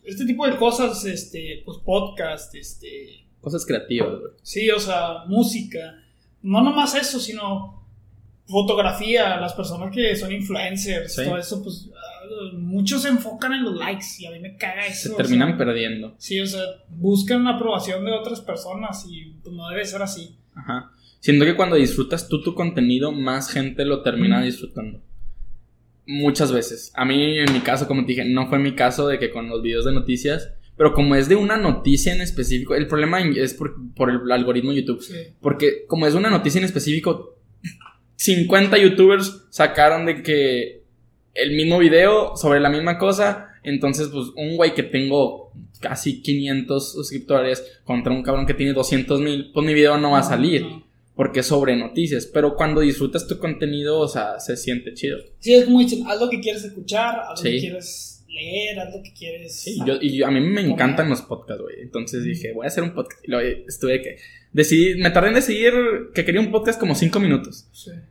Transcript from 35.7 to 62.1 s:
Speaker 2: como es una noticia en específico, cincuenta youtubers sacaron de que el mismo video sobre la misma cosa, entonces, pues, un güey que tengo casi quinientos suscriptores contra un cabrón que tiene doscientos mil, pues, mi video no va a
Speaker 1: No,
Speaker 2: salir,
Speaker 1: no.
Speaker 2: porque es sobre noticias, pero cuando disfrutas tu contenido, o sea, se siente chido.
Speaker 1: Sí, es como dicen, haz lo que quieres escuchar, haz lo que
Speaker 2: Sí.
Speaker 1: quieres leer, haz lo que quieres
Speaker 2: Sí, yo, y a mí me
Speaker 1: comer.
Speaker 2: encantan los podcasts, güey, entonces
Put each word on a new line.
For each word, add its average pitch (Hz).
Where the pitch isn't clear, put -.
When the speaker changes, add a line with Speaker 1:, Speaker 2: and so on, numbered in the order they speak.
Speaker 2:
como 160
es 147
una 208
noticia 165
en 190
específico, 160
cincuenta 190
youtubers 190
sacaron 156
de 165
que 135
el 139
mismo 160
video 180
sobre 143
la 143
misma 165
cosa, 202
entonces, 143
pues, 131
un 156
güey 160
que 123
tengo 135
casi -
quinientos 139
suscriptores 131
contra 123
un 127
cabrón 135
que 139
tiene 139
doscientos 135
mil, 143
pues, 151
mi 151
video 147
no 147
va 139
a -
Speaker 1:
No, -
Speaker 2:
salir, 139
Speaker 1:
no. -
Speaker 2:
porque 135
es 127
sobre 139
noticias, 127
pero 147
cuando 156
disfrutas 143
tu 175
contenido, 151
o 147
sea, 107
se 123
siente 123
chido. 143
Speaker 1:
Sí, 233
es 247
como 247
dicen, -
haz 208
lo 247
que 240
quieres 208
escuchar, 208
haz 160
lo 170
que 147
Speaker 2:
Sí. 131
Speaker 1:
quieres -
leer, 185
haz 180
lo 196
que -
quieres 165
Speaker 2:
Sí, 190
yo, 135
y 135
a 135
mí 131
me 156
Speaker 1:
comer. 185
Speaker 2:
encantan 139
los 123
podcasts, 107
güey, -
entonces -